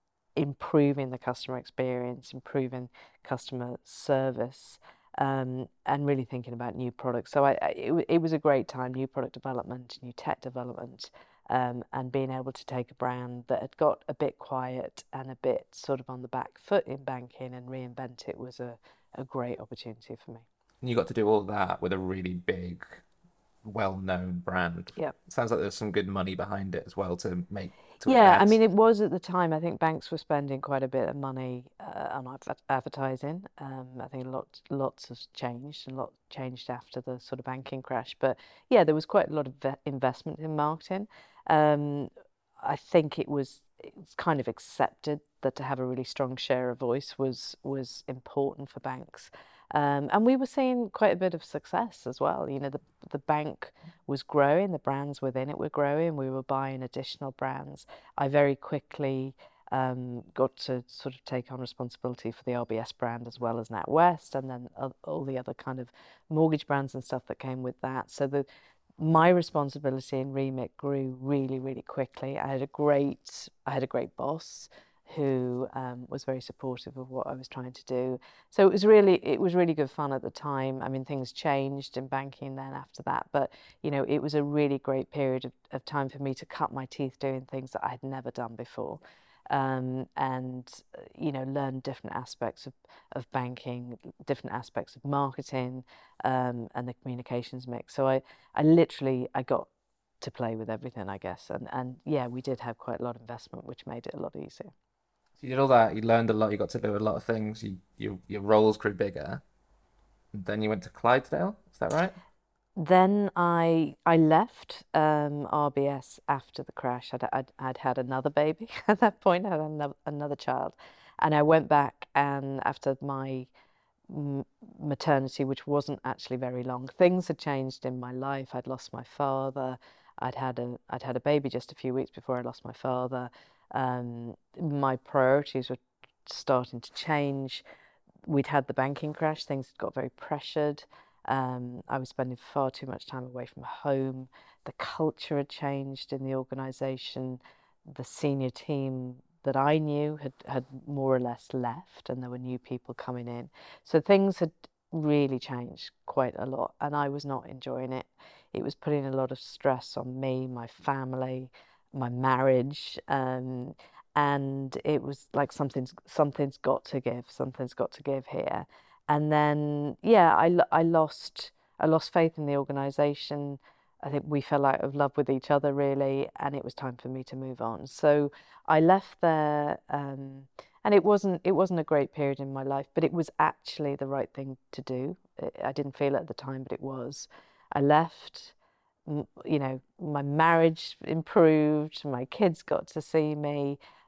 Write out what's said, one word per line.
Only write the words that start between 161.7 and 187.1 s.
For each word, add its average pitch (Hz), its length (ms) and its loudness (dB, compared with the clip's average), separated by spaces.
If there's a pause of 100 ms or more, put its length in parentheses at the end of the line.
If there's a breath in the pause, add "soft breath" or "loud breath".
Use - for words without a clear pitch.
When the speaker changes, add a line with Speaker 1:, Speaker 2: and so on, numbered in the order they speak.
Speaker 1:
my 127 140 -4
marriage, 131 920 2 (100)
um, 127 680 -4 (420 loud breath)
and 139 680 2
it 151 160 0
was 135 320 -10
like, 143 200 0
"Something's, 131 420 -4 (120)
something's 147 520 0
got - 280 0
to 135 140 -6
give, 120 280 -4
something's 131 440 -6
got - 200 -4
to - 100 -20
give 135 240 -4
here." - 400 -6 (400 soft breath)
And 151 240 2
then, 147 720 2
yeah, 185 320 8
I, 160 140 6
l-, 175 240 6
I 165 100 6
lost, - 720 0 (260)
I - 80 2
lost 160 260 4
faith 165 260 4
in 151 80 -4
the 143 100 2
organisation. 143 1000 -2 (440 soft breath)
I - 60 -8
think 139 180 -2
we 151 140 0
fell 143 240 2
out 135 160 4
of 139 160 -4
love 143 200 2
with 143 120 2
each 135 220 0
other, 143 240 4
really, 139 520 2 (140)
and 143 160 -4
it - 80 -6
was - 100 -8
time 127 220 -8
for 123 120 -12
me 131 160 -8
to - 120 -14
move 131 240 -8
on. 113 260 -6
So 147 460 4 (340 loud breath)
I 156 140 6
left 180 400 4
there, 151 580 2 (120)
um, 135 580 -8 (360 loud breath)
and 208 100 6
it 185 100 8
wasn't, 196 400 4
it 190 80 4
wasn't 180 280 4
a 151 40 -2
great 143 300 2
period 139 260 -2
in 135 120 -6
my 135 100 -6
life, 139 320 -2
but 165 100 4
it - 80 2
was 165 260 0
actually 147 560 -2
the 139 120 -4
right 135 260 -2
thing 135 240 -10 (160)
to 127 100 -10
do. 131 340 -4 (240)
I, - 280 -4
I 135 40 -2
didn't 139 240 -4
feel 139 200 2
it - 40 0
at 165 80 -8
the - 60 -10
time, 135 300 -8
but - 80 -12
it - 100 -8
was. 135 460 -10 (460 soft breath)